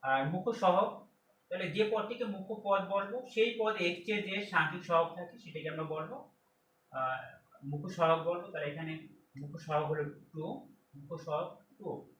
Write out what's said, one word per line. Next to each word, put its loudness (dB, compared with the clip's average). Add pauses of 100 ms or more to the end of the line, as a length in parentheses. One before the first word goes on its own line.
আর 4 (120)
মুখ্য 0
সহগ, 4 (600)
তাহলে -2
যে 4 (100)
পদটিকে 0
মুখ্য -6
পদ 4
বলবো, 0 (160)
সেই 4
পদ 4
এক্স 0
এর 2
যে -2 (100)
সাংখ্যিক 2
সহগ 6
থাকে, -10
সেটাকে -6
আমরা -4
বলবো, -6 (760)
আহ, 0 (460)
মুখ্য -6
সহগ 4 (100)
বলবো। -2
তাহলে -4
এখানে -6 (440)
মুখ্য -10
সহগ 2
হলো 0 (280)
টু, -6 (520)
মুখ্য -12
সহগ 0 (300)
টু -8 (300)